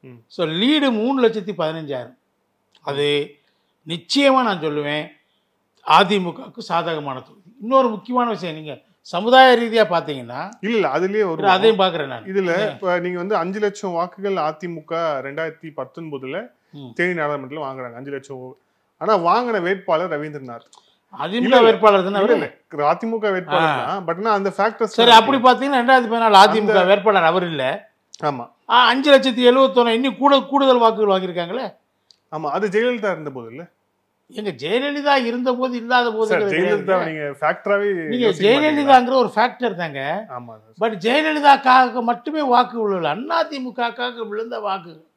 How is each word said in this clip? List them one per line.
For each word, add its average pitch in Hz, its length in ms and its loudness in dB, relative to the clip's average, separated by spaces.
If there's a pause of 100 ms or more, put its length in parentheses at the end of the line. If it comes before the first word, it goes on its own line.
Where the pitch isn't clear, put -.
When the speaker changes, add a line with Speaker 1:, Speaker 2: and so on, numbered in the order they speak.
Speaker 1:
ம். 127 260 -20
Speaker 2:
So, 175 200 -4
லீடு 254 440 0
மூணு 240 360 0
லட்சத்தி 214 300 -4
பதினஞ்சாயிரம். 156 600 -8 (640)
அது 147 540 -4 (520)
நிச்சயமா 262 560 0
நான் 202 160 -2
சொல்லுவேன் 151 480 -4 (800)
அதிமுகவுக்கு 185 720 2
சாதகமான 165 600 -6
தொகுதி. - 420 -20
இன்னொரு 254 280 2
முக்கியமான 240 400 -4
விஷயம், 180 260 -8
நீங்க 151 260 -14 (200)
சமுதாய 240 560 6
ரீதியா 220 360 0
பாத்தீங்கன்னா, 143 680 -6
Speaker 1:
இல்ல, 220 160 -4
இல்ல, 185 120 0
அதுலயே 185 440 -2
ஒரு 160 60 -4
Speaker 2:
இல்ல, 190 140 2
அதையும் 196 280 4
பாக்குறேன் 170 260 0
நான். 123 180 -12
Speaker 1:
இதுல 190 440 -2
Speaker 2:
ஆ. 190 40 -6
Speaker 1:
இப்ப 180 280 -4
நீங்க 180 180 -6
வந்து 190 180 -4
அஞ்சு 185 240 -4
லட்சம் 202 320 -4
வாக்குகள் 180 420 -6
அதிமுக 160 920 -6
ரெண்டாயிரத்தி 156 540 -10
பத்தொன்பதுல 147 760 -12 (200)
Speaker 2:
ம். 139 240 -18
Speaker 1:
தேனி 175 240 -4
நாடாளுமன்றத்துல 147 420 -6
வாங்குறாங்க, 131 320 -12
அஞ்சு 135 180 -16
லட்சம் 135 260 -14
ஓ-, 127 180 -18 (420)
ஆனா 202 200 0
வாங்கின 208 440 0
வேட்பாளர் 180 480 -2
ரவீந்திரநாத். 147 520 -10 (560)
Speaker 2:
அதிமுக 165 160 -8
Speaker 1:
இல்ல, 247 240 2
இல்ல. 240 40 8
Speaker 2:
வேட்பாளர் 208 420 6
தானே 180 40 -4
Speaker 1:
இல்ல, 202 100 -4
Speaker 2:
அவரு? 196 160 2
Speaker 1:
இல்ல. 147 600 -2
அதிமுக 214 380 -4
வேட்பாளர் 160 380 -2
Speaker 2:
ஆ. 127 160 -4
Speaker 1:
தான். 185 200 -8
But 170 140 -4
நான் 214 160 0
அந்த 196 140 -2
ஃபேக்டர்ஸ் 214 340 -2
Speaker 2:
சரி, 233 260 4
Speaker 1:
தான் 277 100 12
Speaker 2:
அப்படி 269 180 2
Speaker 1:
இருக்கு. 254 120 6
Speaker 2:
பாத்தீங்கன்னா 254 300 2
ரெண்டாயிரத்தி 240 360 4
பதினாலு 226 200 4 (100)
அதிமுக 214 220 0
Speaker 1:
அந்த 196 160 4
Speaker 2:
வேட்பாளர் 196 400 4
அவர் 175 200 2
இல்ல. 160 480 -4 (300)
Speaker 1:
ஆமா. 135 300 -6 (180)
Speaker 2:
ஆ, 240 160 6
அஞ்சு 269 320 6
லட்சத்தி 247 380 4
எழுபத்தொன்னு, 262 320 4
இன்னும் 233 300 -2
கூடுதல், 277 300 4
கூடுதல் 269 300 4
வாக்குகள் 208 440 2
வாங்கியிருக்காங்களே. 180 580 -8 (520)
Speaker 1:
ஆமா, 151 120 -10
அது 165 240 -4
ஜெயலலிதா 214 440 -2
இருந்த 156 180 -8
போது 123 200 -14
இல்ல? 151 180 -18 (600)
Speaker 2:
எங்க 214 220 -10
ஜெயலலிதா 269 760 -2
இருந்த 247 280 -2
போது 247 240 -4
இல்லாத 240 340 0
போது 220 160 -2
Speaker 1:
சார், 202 200 0
Speaker 2:
கிடையாது. 190 300 0
Speaker 1:
ஜெயலலிதா 185 280 -2
நீங்க 151 360 -8
ஃபேக்டராவே 202 520 -2
Speaker 2:
நீங்க 202 320 -4
Speaker 1:
யோசிக்க 190 240 2
மாட்டீங்களா? 285 140 4
Speaker 2:
ஜெயலலிதாங்கிற 277 500 4
ஒரு 247 220 2
ஃபேக்டர் 240 400 -2
தாங்க. 160 540 -6
Speaker 1:
ஆமா 123 180 -14
சார். 143 440 -6
Speaker 2:
But 214 60 -10
ஜெயலலிதாக்காக 262 1040 2
மட்டுமே 240 400 -4
வாக்கு 240 480 0
விழல, 185 140 -2
அண்ணா 294 460 -4
திமுகக்காக 240 800 -8
விழுந்த 226 320 -10
வாக்கு. 175 460 -10 (120)